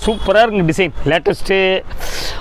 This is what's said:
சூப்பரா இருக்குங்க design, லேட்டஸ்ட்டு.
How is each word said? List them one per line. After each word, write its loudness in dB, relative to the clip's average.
சூப்பரா 2
இருக்குங்க 2
design, 0
லேட்டஸ்ட்டு. 0